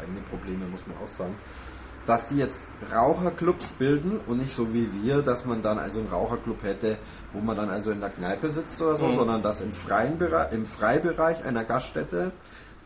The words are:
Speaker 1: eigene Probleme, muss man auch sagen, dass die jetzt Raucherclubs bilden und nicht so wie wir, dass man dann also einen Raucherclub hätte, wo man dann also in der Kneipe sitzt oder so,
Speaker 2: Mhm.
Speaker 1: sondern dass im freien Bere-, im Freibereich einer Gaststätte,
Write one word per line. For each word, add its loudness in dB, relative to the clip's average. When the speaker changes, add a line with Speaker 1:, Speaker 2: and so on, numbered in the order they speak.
Speaker 1:
eigene -6
Probleme, -6
muss -8
man -10
auch -10
sagen, -6
dass 2
die 0
jetzt -2
Raucherclubs 4
bilden 2
und 2
nicht -2
so 0
wie 2
wir, 4
dass 2
man 0
dann 2
also -4
einen -2
Raucherclub -2
hätte, 0
wo -4
man 2
dann 0
also 0
in 0
der -2
Kneipe -2
sitzt -4
oder 4
so, 2
Speaker 2:
Mhm. 4
Speaker 1:
sondern 2
dass 2
im -4
freien 2
Bere-, 2
im 0
Freibereich 2
einer 0
Gaststätte, -2